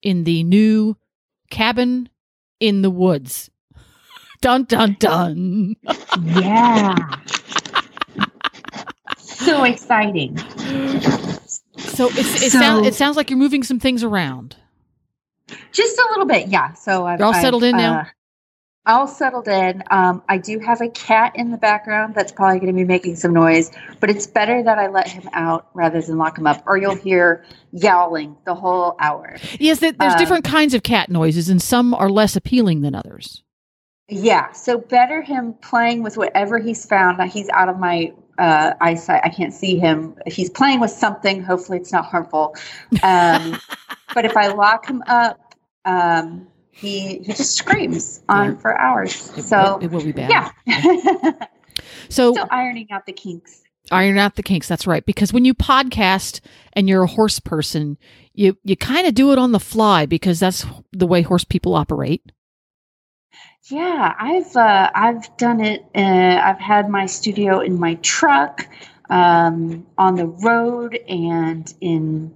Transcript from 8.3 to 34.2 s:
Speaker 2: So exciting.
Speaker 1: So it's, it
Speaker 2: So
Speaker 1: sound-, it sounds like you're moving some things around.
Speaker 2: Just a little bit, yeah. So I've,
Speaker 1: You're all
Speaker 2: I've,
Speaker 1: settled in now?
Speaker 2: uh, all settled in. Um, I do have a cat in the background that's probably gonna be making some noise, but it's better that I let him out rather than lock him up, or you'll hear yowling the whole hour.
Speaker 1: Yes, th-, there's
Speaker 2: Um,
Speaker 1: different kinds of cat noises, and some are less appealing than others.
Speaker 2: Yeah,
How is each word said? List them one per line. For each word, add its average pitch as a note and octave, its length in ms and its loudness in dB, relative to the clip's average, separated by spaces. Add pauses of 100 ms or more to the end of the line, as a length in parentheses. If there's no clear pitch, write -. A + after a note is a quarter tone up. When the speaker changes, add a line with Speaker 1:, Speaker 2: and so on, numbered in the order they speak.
Speaker 2:
So C#4 440 0
exciting. G#3 760 -2 (1400)
Speaker 1:
So - 320 -2
it's, - 340 -2
it C4 80 2
Speaker 2:
So B3+ 80 6
Speaker 1:
sound-, A3+ 260 4
it G#3 120 0
sounds C#4+ 200 0
like D4+ 140 -4
you're C4 80 0
moving C#4 240 2
some B3 160 -4
things B3 240 -2
around. C#3+ 540 -4 (1120)
Speaker 2:
Just A4 260 0
a B4 140 2
little G4 160 0
bit, G3+ 220 0
yeah. E3 240 -2
So F#3 340 -4
I've, F3 140 -4
Speaker 1:
You're G#3 80 4
all A3+ 60 2
Speaker 2:
I've, - 80 2
Speaker 1:
settled B3 200 2
in A#3+ 140 2
now? A3 240 0
Speaker 2:
uh, D3+ 40 -8 (800)
all B3 220 4
settled B3+ 400 -4
in. F#3+ 340 0 (120)
Um, F#3 360 2
I G3 100 0
do G#3+ 200 -8
have A#3 220 -2
a A#3 80 -4
cat A3+ 480 0
in A#3 160 -6
the A3+ 40 -8
background G#3+ 600 -2
that's G3+ 160 -4
probably F#3+ 260 2
gonna F#3 140 -2
be F#3 100 0
making F3+ 320 0
some E3+ 180 -2
noise, E3 380 4 (300)
but G#3 100 2
it's G3+ 160 -2
better A#3 340 0
that A3+ 160 2
I G3+ 120 0
let F#3+ 180 0
him F3+ 280 -16
out E3 380 -2
rather E3 300 0
than D#3+ 160 -4
lock D#3+ 180 -2
him D#3 120 0
up, D3 180 -2
or G3 100 2
you'll G3 200 -2
hear F3 480 2 (260)
yowling E3+ 760 0
the F3 120 -6
whole F3+ 420 -2
hour. D3+ 380 -4 (240)
Speaker 1:
Yes, D#4 180 2
th-, D#4+ 220 0
there's D4 140 4
Speaker 2:
Um, E4+ 40 4
Speaker 1:
different E4+ 260 2
kinds C#4+ 300 2
of A#3 80 0
cat A3 280 0
noises, E3 380 0
and F#3 140 4
some A#3+ 320 2
are G3 160 2
less G#3 240 2
appealing G3 460 0
than C#3+ 160 -4
others. - 480 -14 (640)
Speaker 2:
Yeah, F#3+ 420 0